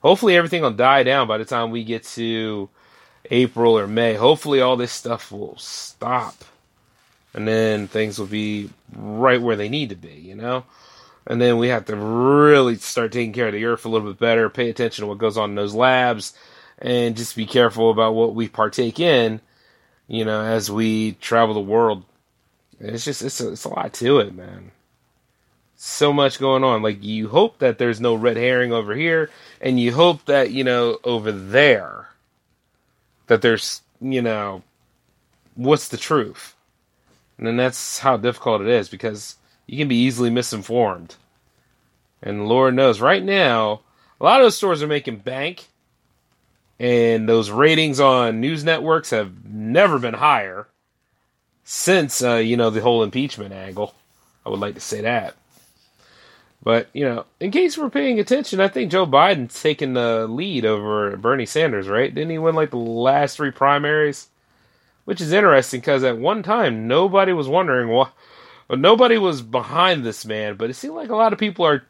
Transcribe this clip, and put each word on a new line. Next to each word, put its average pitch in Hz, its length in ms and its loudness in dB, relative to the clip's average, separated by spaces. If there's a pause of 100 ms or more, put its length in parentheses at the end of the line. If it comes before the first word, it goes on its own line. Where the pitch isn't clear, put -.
Hopefully 190 340 4
everything 170 280 2
will 127 80 2
die 127 320 4
down 131 240 2
by 107 100 -2
the 110 80 -6
time 117 240 -4
we 113 140 -8
get 113 200 -8
to 110 680 -6 (600)
April 117 480 2
or 101 80 0
May. 113 300 0
Hopefully 139 460 2
all 127 160 2
this 120 140 -6
stuff - 400 -10
will 101 260 -14
stop. - 880 -8 (880)
And 104 140 -6
then 110 400 0
things 107 320 -4
will 101 80 -8
be 104 420 -6 (260)
right 113 460 0
where 117 140 -2
they 104 140 -6
need 139 200 -6
to 98 60 -14
be, 80 180 -20
you 87 220 -20
know? 123 300 -8 (600)
And 117 140 -4
then 120 180 4
we 120 120 0
have 117 160 -2
to 107 100 -8
really 127 800 4
start 113 360 -6
taking 117 220 -4
care 117 140 -2
of 104 60 -4
the 107 120 -4
earth 117 200 -4
a 113 40 -8
little 110 200 -2
bit 95 100 -14
better, 113 300 2
pay 120 200 -4
attention 113 340 -4
to 104 40 -6
what 101 120 -8
goes 107 180 -2
on 104 140 -2
in 101 40 -8
those 101 180 -4
labs, 123 600 0 (460)
and 120 360 -2
just 113 200 -10
be 113 100 -6
careful 113 460 2
about 110 220 2
what 113 220 0
we 113 140 -4
partake 113 500 -2
in, 120 400 2 (680)
you 113 180 -6
know, 107 160 -4
as 110 280 -2
we 110 440 -2
travel 117 400 2
the 107 80 -2
world. 104 420 0 (760)
It's 107 260 -10
just, 143 160 -8
it's 135 180 -8
a, 110 140 -6
it's - 100 -16
a - 60 -8
lot - 240 -8
to 131 260 2
it, 101 160 -2
man. 95 360 -20 (1040)
So - 380 0
much 139 260 2
going 135 240 2
on. 120 180 2
Like, 104 220 -4
you 107 260 -6
hope 185 300 2
that 123 180 0
there's 117 240 -2
no 120 140 2
red 113 220 0
herring 123 360 0
over 107 200 -4
here, 160 360 -2 (320)
and 127 180 0
you 120 140 0
hope 165 320 2
that, 135 260 2
you 131 120 -4
know, 120 400 0
over 113 280 -2
there, 98 800 0 (1160)
that 110 140 4
there's, - 400 0 (200)
you 127 200 -2
know, 104 420 -4 (920)
what's 139 320 0
the 117 100 -10
truth? - 580 -6 (840)
And 117 100 -6
then 117 100 -2
that's - 420 -4
how 131 180 2
difficult 113 440 -2
it 101 60 -4
is, 113 200 2
because 104 480 -10 (320)
you 127 100 -14
can 147 100 -2
be 127 80 0
easily 120 340 2
misinformed. 113 840 -4 (1080)
And 104 260 -8
Lord 127 280 4
knows, 123 260 4
right 185 220 4
now, 120 580 0 (400)
a - 20 -6
lot 214 160 6
of 262 60 8
those 220 120 4
stores 170 260 0
are 151 40 -4
making 139 300 -4
bank, 135 480 -8 (1120)
and 117 480 2
those 113 220 2
ratings 151 500 4
on 123 400 4
news 147 240 -4
networks 160 460 0
have 98 360 -4
never 123 540 2
been 120 140 -6
higher 107 540 0 (960)
since, 170 580 0
uh, 123 120 2
you 113 200 0
know, 117 140 2
the 107 120 -4
whole 117 220 2
impeachment 107 500 -6
angle. 95 400 -10 (520)
I - 40 -10
would 101 100 -6
like 101 160 -6
to - 60 -18
say 104 200 -8
that. 110 340 -4 (1300)
But, 113 320 0
you 143 100 -4
know, 120 220 -4 (160)
in 190 100 -6
case 320 260 0
we're 302 120 -4
paying 262 320 0
attention, 240 400 0
I 196 80 2
think 226 200 -4
Joe 180 160 2
Biden's 147 560 2
taking 143 320 -2
the 117 340 0
lead 135 380 -4
over 104 520 0
Bernie 117 280 0
Sanders, 110 440 -2
right? 110 240 0
Didn't 156 180 -6
he 160 60 -6
win, 160 180 0
like, 156 140 0
the 135 80 -8
last 123 580 0
three 143 160 -4
primaries? 143 760 0 (760)
Which 190 160 -8
is 165 140 -2
interesting, 147 480 4
'cause 135 240 0
at 123 120 0
one 185 240 -2
time, 156 460 -2
nobody 185 460 2
was 147 160 -4
wondering 135 400 0
why, 123 180 4 (640)
nobody 220 480 4
was 175 240 -2
behind 127 640 0
this 110 200 -8
man, 107 300 -6
but 113 140 -4
it 127 60 -10
seemed 302 200 -12
like 311 140 -12
a 220 80 -2
lot 220 160 4
of 208 60 -10
people 190 260 -2
are 143 240 2